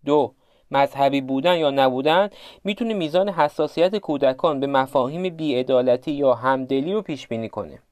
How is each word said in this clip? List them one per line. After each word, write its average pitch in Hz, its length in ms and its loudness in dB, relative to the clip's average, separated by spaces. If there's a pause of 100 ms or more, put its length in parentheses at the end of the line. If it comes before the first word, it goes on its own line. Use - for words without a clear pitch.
دو، 143 280 2 (380)
مذهبی 139 500 0
بودن 135 360 0
یا 156 140 0
نبودن 139 600 2 (340)
می‌تونه 220 300 -4
میزان 185 340 0
حساسیت 165 680 0
کودکان 143 640 0
به 139 60 -2
مفاهیم 139 680 0
بی‌عدالتی 127 760 0
یا 139 220 2
همدلی 135 580 -2
رو 208 100 -2
پیش 156 260 -10
بینی 113 200 -6
کنه. 80 300 -12 (140)